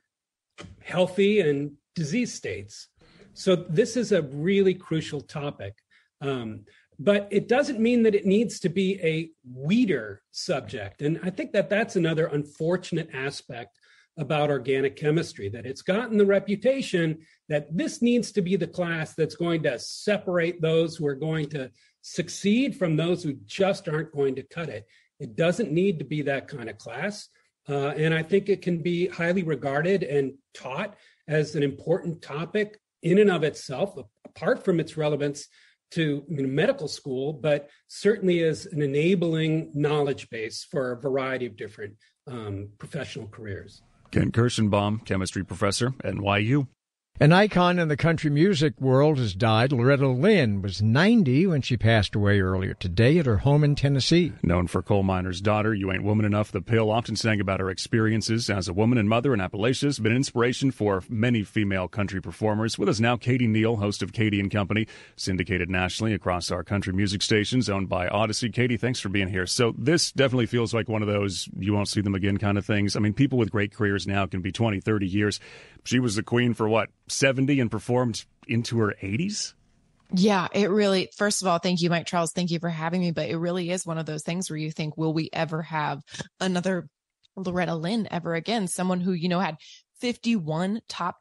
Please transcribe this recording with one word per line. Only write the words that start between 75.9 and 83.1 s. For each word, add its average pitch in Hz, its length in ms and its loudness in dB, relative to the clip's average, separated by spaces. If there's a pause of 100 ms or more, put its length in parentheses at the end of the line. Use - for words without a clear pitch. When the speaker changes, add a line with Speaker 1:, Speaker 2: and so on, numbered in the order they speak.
Speaker 2:
was 120 160 0
the 107 80 -2
queen 120 300 2
for, 110 160 0
what, 107 200 2 (200)
seventy 135 500 2
and 117 100 0
performed 120 540 -2 (240)
into 117 320 -2
her 104 220 2
eighties? 151 520 -4 (600)
Speaker 4:
Yeah, 190 400 4
it 202 160 2
really, 196 480 2
first 208 240 0
of 185 80 -2
all, 170 100 4
thank 180 220 0
you, 175 80 2
Mike 165 160 0
Charles. 170 260 -2
Thank 180 200 -2
you 170 80 -2
for 170 100 -4
having 165 320 -2
me. 175 100 0